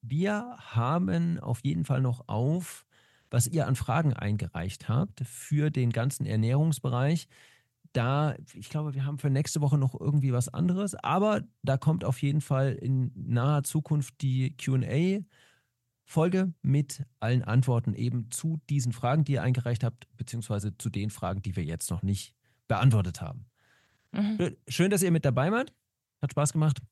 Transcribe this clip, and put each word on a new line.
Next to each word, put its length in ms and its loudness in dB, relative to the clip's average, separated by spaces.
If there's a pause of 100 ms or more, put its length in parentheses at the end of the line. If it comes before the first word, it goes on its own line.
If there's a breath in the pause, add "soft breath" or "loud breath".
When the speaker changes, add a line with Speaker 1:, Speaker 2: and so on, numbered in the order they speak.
Speaker 1:
Wir 560 -2
haben 800 0
auf 240 -4
jeden 220 0
Fall 160 2
noch 260 -2
auf, 560 -2 (460 soft breath)
was 160 2
ihr 200 0
an 100 2
Fragen 360 0
eingereicht 800 -4
habt 340 -2
für 460 -2
den 200 0
ganzen 360 -2
Ernährungsbereich. 1000 0 (680 soft breath)
Da, 420 0 (180)
ich 160 -14
glaube, 240 -4
wir 100 -2
haben 140 -4
für 120 -2
nächste 300 0
Woche 180 4
noch 200 0
irgendwie 340 2
was 160 0
anderes, 460 0
aber 480 2 (200)
da 140 2
kommt 280 2
auf 180 0
jeden 180 2
Fall 320 2
in 420 0
naher 500 0
Zukunft 580 -2
die 400 0
Q 140 0
and 100 2
A 340 0 (840 soft breath)
Folge 480 2 (100)
mit 420 0 (160)
allen 220 2
Antworten 520 2
eben 360 -4
zu 380 -4
diesen 240 0
Fragen, 320 2
die 80 -2
ihr 100 0
eingereicht 420 0
habt, 320 -6
beziehungsweise 600 -6
zu 140 -6
den 200 -4
Fragen, 320 -6
die 120 -4
wir 100 -2
jetzt 260 -6
noch 120 -2
nicht 320 -4 (320)
beantwortet 540 4
haben. 260 -10 (680 soft breath)
Speaker 2:
Mhm. 260 -2
Speaker 1:
Schö-, 180 -2 (120)
schön, 220 2
dass 120 2
ihr 80 2
mit 140 2
dabei 280 2
wart. 200 -2 (500)
Hat 100 -4
Spaß 220 0
gemacht. 240 2 (140)